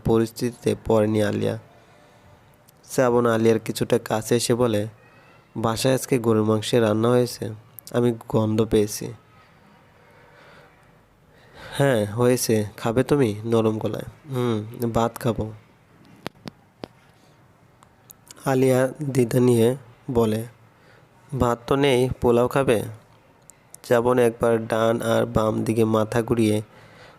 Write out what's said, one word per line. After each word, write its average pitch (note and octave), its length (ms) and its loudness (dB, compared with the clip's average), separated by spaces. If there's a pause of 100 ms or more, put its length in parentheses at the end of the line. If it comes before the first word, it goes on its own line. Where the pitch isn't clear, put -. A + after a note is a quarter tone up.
পরিস্থিতিতে A2+ 680 0 (100)
পড়েনি G#2+ 380 2
আলিয়া। G#2+ 360 -4 (1300)
শ্রাবণ A#2+ 400 2
আলিয়ার A2+ 340 2
কিছুটা A2+ 400 -2
কাছে A2 360 -2
এসে A#2+ 180 0
বলে, A2 340 -2 (680)
"বাসায় A2+ 360 0
আজকে C3 260 -2
গরুর A2 240 2
মাংসের A2 380 0
রান্না A2 280 2
হয়েছে, B2 400 0 (420)
আমি A#2+ 220 0 (160)
গন্ধ A2 360 0
পেয়েছি।" A2 480 -2 (2750)
"হ্যাঁ B2+ 280 2
হয়েছে, A2+ 600 2 (120)
খাবে A#2+ 260 0
তুমি?" B2+ 320 2 (100)
নরম A2 320 2
গলায়। G#2 260 -6 (260)
"হুম, A#2 640 -4
ভাত A#2 280 -2
খাবো।" A2 320 -4 (3000)
আলিয়া C3 480 2 (100)
দ্বিধা B2+ 360 0
নিয়ে B2 360 4 (360)
বলে, A2+ 320 0 (960)
"ভাত A#2+ 280 0
তো C#3 80 0
নেই, C3 340 2 (120)
পোলাও A#2+ 260 2
খাবে?" B2+ 360 0 (1000)
শ্রাবণ B2 360 2
একবার A#2 480 0
ডান A2+ 340 0
আর A2+ 240 0
বাম A2+ 380 -2
দিকে A2+ 220 2
মাথা A2 360 0
ঘুরিয়ে A2 400 0 (580)